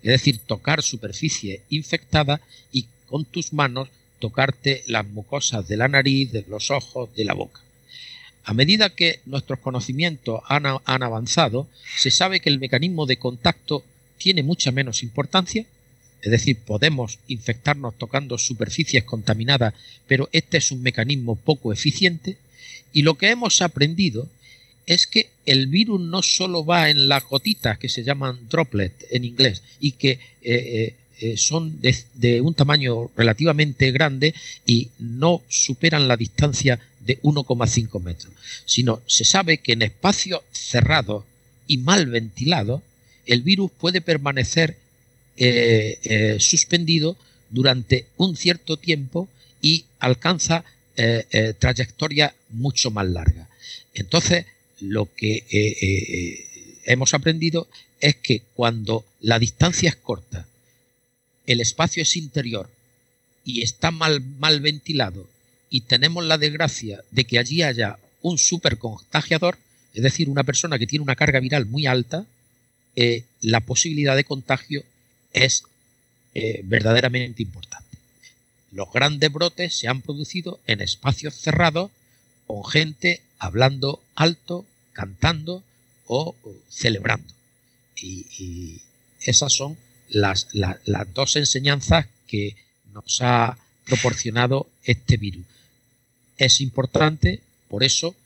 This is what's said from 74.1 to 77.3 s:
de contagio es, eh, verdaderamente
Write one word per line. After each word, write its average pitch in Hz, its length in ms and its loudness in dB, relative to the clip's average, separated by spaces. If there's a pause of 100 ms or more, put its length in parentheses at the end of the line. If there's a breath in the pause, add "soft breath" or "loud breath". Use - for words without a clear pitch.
de 139 80 2
contagio 139 600 -6 (480)
es, - 320 2 (680)
eh, 107 300 -4
verdaderamente 117 800 0